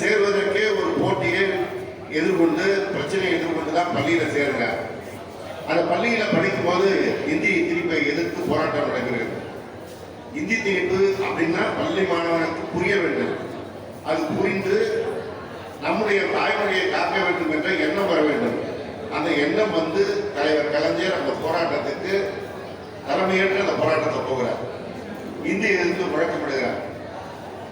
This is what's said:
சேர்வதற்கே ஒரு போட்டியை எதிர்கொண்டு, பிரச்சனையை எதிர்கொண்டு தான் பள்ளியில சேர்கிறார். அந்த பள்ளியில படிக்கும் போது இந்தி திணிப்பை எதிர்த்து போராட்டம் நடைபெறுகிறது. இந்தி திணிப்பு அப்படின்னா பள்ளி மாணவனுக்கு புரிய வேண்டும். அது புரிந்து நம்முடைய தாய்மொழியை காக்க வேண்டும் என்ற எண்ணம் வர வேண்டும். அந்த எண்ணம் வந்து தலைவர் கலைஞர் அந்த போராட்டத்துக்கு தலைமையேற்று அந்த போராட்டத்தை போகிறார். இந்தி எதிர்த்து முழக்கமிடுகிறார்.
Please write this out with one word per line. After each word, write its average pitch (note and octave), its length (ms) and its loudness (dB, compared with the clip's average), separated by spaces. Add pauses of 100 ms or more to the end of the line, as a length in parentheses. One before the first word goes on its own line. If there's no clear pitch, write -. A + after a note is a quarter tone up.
சேர்வதற்கே G3+ 680 4
ஒரு F#3+ 300 2
போட்டியை F#3 420 2 (680)
எதிர்கொண்டு, E3 560 2 (260)
பிரச்சனையை F#3 420 0
எதிர்கொண்டு D#3+ 380 0
தான் F3 240 2
பள்ளியில E3 260 2 (140)
சேர்கிறார். B2 420 0 (880)
அந்த G3+ 140 4
பள்ளியில G#3 400 2 (100)
படிக்கும் F3+ 380 2
போது F#3+ 180 4 (400)
இந்தி D#3+ 320 2
திணிப்பை E3 380 0 (140)
எதிர்த்து - 360 -2
போராட்டம் C#3+ 400 0
நடைபெறுகிறது. B2 480 -2 (960)
இந்தி A3 220 -2
திணிப்பு F#3+ 420 2 (240)
அப்படின்னா E3+ 400 2 (160)
பள்ளி F3 240 0
மாணவனுக்கு E3+ 600 0 (100)
புரிய G3 240 2
வேண்டும். - 380 0 (720)
அது D#3+ 160 0 (160)
புரிந்து G3 400 2 (1040)
நம்முடைய G3 380 2
தாய்மொழியை - 720 0
காக்க - 340 0
வேண்டும் D#4 280 0
என்ற D#3 160 0 (160)
எண்ணம் G3 240 2
வர E3 120 4
வேண்டும். C#3 380 2 (540)
அந்த D3+ 180 0
எண்ணம் D3+ 420 2
வந்து D#3+ 300 2 (320)
தலைவர் D3 380 2
கலைஞர் E3 460 0
அந்த C#3+ 140 0 (120)
போராட்டத்துக்கு E3 720 0 (920)
தலைமையேற்று F#3+ 540 2
அந்த E3 120 2
போராட்டத்தை D#3 560 2
போகிறார். C3 320 0 (840)
இந்தி G3+ 240 0
எதிர்த்து F3+ 360 2
முழக்கமிடுகிறார். D3+ 760 -2 (920)